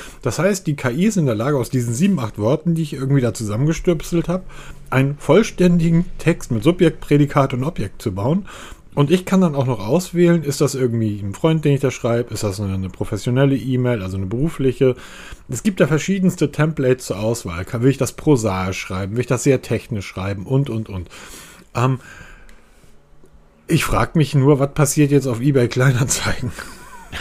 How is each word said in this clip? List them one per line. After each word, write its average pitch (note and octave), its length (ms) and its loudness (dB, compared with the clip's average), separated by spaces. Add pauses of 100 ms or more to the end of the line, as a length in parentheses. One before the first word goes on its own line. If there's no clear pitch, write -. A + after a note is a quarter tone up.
(220)
Das - 180 -2
heißt, F#3+ 260 0
die D3 120 -2
K C3+ 120 -2
I C#3+ 160 0
ist G#3+ 120 0
in E3 80 2
der A#2+ 100 2
Lage, C3 220 0
aus A#2 120 -2
diesen A#2+ 240 -2
sieben, F3+ 260 2
acht G#2+ 200 -6
Worten, D#3 360 0
die E3 80 -2
ich D3 100 -8
irgendwie C3+ 280 0
da A#2 120 0
zusammengestürzelt D3+ 960 -2
habe, F3+ 160 -4 (440)
einen C3+ 280 0
vollständigen F3 880 4 (120)
Text - 320 0
mit A2 140 0
Subjekt, D#3+ 380 2
Prädikat C#3+ 520 2
und B2+ 120 -2
Objekt - 360 -6
zu F#2+ 140 -4
bauen. C#3+ 300 -2 (500)
Und C#3+ 160 2
ich F#3 140 2
kann F#3+ 160 4
dann E3+ 120 4
auch C#3 140 0
noch B2 120 -2
auswählen, E3+ 600 2
ist C#3+ 180 -4
das C#3 140 2
irgendwie A2+ 460 0
ein G2+ 160 -6
Freund, D#3+ 280 2
den C#3+ 120 4
ich B2+ 60 0
da C3 100 0
schreibe, A#2+ 420 -2
ist A2 100 -6
das G2+ 160 -2
eine, G2 140 -4
eine F#2+ 160 -4
professionelle B2 680 0
E-Mail, B2 460 -2
also F#2 160 -6
eine F#2+ 80 -4
berufliche. B2+ 720 0 (540)
Es B2 120 -8
gibt G3 180 0
da E3+ 60 4
verschiedenste F3 680 0
Templates C#3+ 540 0
zur G2 140 -6
Auswahl. G2+ 440 -4
Kann, A#2 200 -4
will C3+ 80 6
ich B2+ 80 0
das B2+ 140 -2
prosaisch F#2+ 680 0
schreiben, F#2+ 340 -6
will A#2 60 -2
ich B2 80 -4
das B2 160 -2
sehr C3 180 2
technisch G#2+ 460 -6
schreiben G2 400 -8
und, C3+ 240 0
und, A2 180 -6
und. F#2 200 -10 (640)
Ähm, B2 240 0 (1700)
ich D#3+ 180 2
frag A#2 300 0
mich D#3 180 2
nur, C#3+ 240 6
was C3+ 160 -2
passiert C#3+ 380 2
jetzt C#3 160 4
auf A#2 140 -2
eBay C3+ 260 4
Kleinanzeigen? B2+ 840 0 (680)